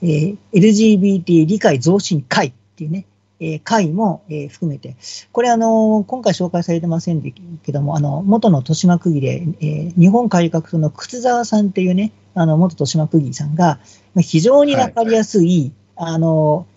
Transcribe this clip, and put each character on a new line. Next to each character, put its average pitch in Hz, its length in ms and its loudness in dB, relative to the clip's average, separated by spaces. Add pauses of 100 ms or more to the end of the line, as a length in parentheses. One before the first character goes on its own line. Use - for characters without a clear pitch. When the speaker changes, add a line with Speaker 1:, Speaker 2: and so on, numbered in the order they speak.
Speaker 1:
え 180 40 -4
ー、 170 320 -2 (160)
エ 208 60 4
ル 208 120 6
ジ 214 140 4
ー 214 140 4
ビ 196 200 2
ー 165 40 -8
テ 175 100 -2
ィ 165 100 6
ー 156 40 -2
理 202 120 0
解 160 200 2
増 170 200 2
進 165 220 -4
会 165 260 -2
っ 123 60 -12 (240)
て 156 80 -12
い - 20 -10
う 156 40 -6
ね、 185 140 -8 (360)
え 160 140 -6
ー、 156 80 -14
会 202 280 0
も、 190 380 -2
え 151 160 -8
ー、 - 20 -12
含 160 240 -6
め 135 60 -8
て、 131 180 -18 (380)
こ 240 80 0
れ、 247 80 2
あ 233 80 2
の、 220 500 2
今 254 140 -10
回 220 100 0
紹 175 180 -2
介 175 140 -2
さ - 80 -4
れ 170 80 0
て 170 80 -6
ま 165 140 -2
せ 175 120 -4
ん 151 80 -4
け 165 520 -12
ど 143 80 -4
も、 147 160 -2
あ - 20 -2
の、 147 260 -4
元 220 240 2
の 151 100 4
豊 127 140 -4
島 175 260 2
区 170 140 -2
議 143 80 -2
で、 131 240 -4 (140)
え 156 60 -6 (240)
ー、 175 100 -2
日 170 80 8
本 226 220 2
改 175 200 2
革 160 200 -4
党 170 80 -4
の 156 120 0
靴 - 320 -14
沢 240 220 0
さ 220 180 -2
ん 202 60 0
っ - 40 -2
て 190 100 -4
い 185 100 0
う - 20 0
ね、 202 200 -2 (220)
あ 170 100 0
の、 156 120 2
元 175 160 2
豊 151 120 -4
島 151 240 -2
区 165 100 2
議 131 140 -4
さ 147 120 -8
ん 147 80 -6
が、 160 260 2 (360)
ま 190 40 2
あ、 - 20 6
非 160 180 0
常 262 240 4
に 285 120 0
わ 262 140 0
か 226 140 -2
り 220 80 -2
や 220 140 2
す 196 180 2
い、 165 300 0 (220)
Speaker 2:
は 170 140 -10
い。 165 40 -6
Speaker 1:
あ 160 40 -4
の、 160 600 0